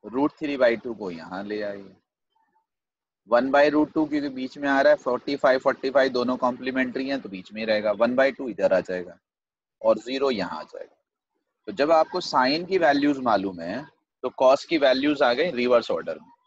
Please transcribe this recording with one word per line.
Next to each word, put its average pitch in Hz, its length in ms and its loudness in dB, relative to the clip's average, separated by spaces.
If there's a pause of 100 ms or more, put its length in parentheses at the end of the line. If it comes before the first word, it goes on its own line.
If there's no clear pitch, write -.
root 131 340 -2
three 143 220 -6
by 123 100 6 (140)
two 120 140 -8
को 98 120 -8
यहाँ 87 340 -10
ले 104 180 -6
आइए, 101 320 -10 (1300)
one 120 260 2
by 143 160 6
root 147 220 2
two 156 160 -2
क्योंकि 143 220 -4
बीच 131 280 -10
में 143 100 -4
आ 139 120 2
रहा 147 120 6
है, 147 40 6
फ़ोर्टी 135 400 -4
फ़ाइव, 131 220 2
फ़ोर्टी 131 320 -2
फ़ाइव 131 220 2
दोनों 123 260 0
complementary 127 720 -4
हैं 135 120 -4
तो 107 80 -14
बीच 95 240 -14
में 107 80 -12
ही 113 60 -6
रहेगा, 107 260 0
One 117 240 0
by 135 160 4
two 135 180 -10
इधर 95 240 0
आ 90 60 4
जाएगा 90 380 -8 (640)
और 110 160 2
ज़ीरो 135 320 -2
यहाँ 87 300 -4
आ - 40 -14
जाएगा। - 300 -20 (760)
तो 107 40 -10
जब 139 200 0
आपको 160 280 2
sin 147 460 0
की 190 120 0
values 143 460 2
मालूम 98 360 0
है 101 240 -8 (400)
तो 127 40 -2 (100)
cos 135 260 4
की 165 140 -2
values 139 440 2
आ 123 120 4
गई 165 160 0
reverse 123 400 2
order 82 280 -6
में। - 120 -20 (160)